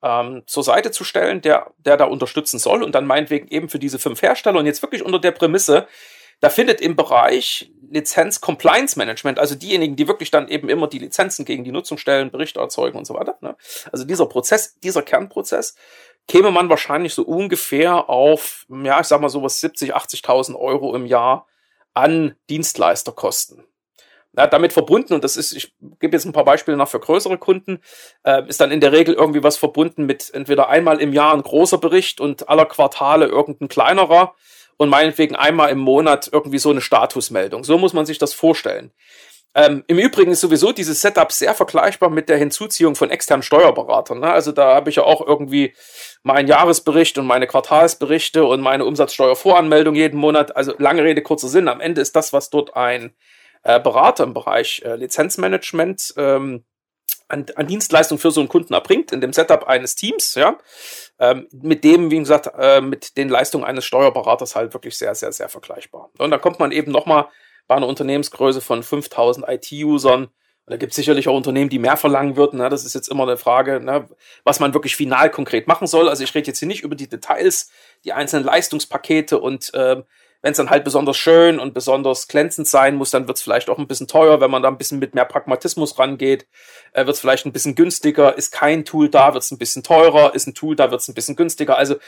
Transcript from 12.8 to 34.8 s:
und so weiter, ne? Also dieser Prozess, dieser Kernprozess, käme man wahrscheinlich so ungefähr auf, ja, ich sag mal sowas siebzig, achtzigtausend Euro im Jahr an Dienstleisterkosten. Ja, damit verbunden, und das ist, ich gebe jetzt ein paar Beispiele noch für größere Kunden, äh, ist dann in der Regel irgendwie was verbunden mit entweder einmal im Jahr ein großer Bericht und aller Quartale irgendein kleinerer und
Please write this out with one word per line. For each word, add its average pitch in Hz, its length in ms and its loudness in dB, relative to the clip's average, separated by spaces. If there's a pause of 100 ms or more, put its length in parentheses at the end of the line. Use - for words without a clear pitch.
und 98 80 -14
so - 80 -12
weiter, - 260 -8
ne? - 160 -14 (360)
Also 131 120 -10
dieser 165 220 0
Prozess, - 540 -4
dieser 180 220 -4
Kernprozess, - 760 -4 (520)
käme 196 220 6
man 175 180 2
wahrscheinlich 156 460 -2
so - 80 -4
ungefähr 175 880 -2
auf, 147 580 0
ja, 135 320 -2
ich 160 60 -4
sag 147 140 2
mal 147 80 0
sowas 139 320 -6
siebzig, 151 340 -6
achtzigtausend - 640 -4
Euro 139 360 -4
im 127 120 -8
Jahr 123 400 0 (480)
an 151 400 0 (160)
Dienstleisterkosten. - 1120 -4 (720)
Ja, 139 100 4
damit 156 280 2
verbunden, 165 400 2
und 147 100 -2
das 135 140 -4
ist, - 140 -6
ich - 220 -16 (240)
gebe 175 160 -2
jetzt 165 120 -2
ein 175 60 -10
paar 151 120 0
Beispiele 165 320 2
noch 139 140 0
für 110 100 -6
größere 185 380 -2
Kunden, 190 420 -4 (440)
äh, 135 220 2
ist - 140 -8
dann 139 100 4
in 151 120 0
der 143 100 6
Regel 160 220 4
irgendwie 147 280 2
was 147 140 4
verbunden 156 480 -2
mit 139 300 -6
entweder 139 340 0
einmal 156 320 2
im 143 140 -2
Jahr 147 180 4
ein 147 100 0
großer 160 360 2
Bericht 175 420 0
und 143 300 -6
aller 156 160 6
Quartale 147 580 2
irgendein 143 440 -2
kleinerer 170 640 4 (420)
und 147 140 2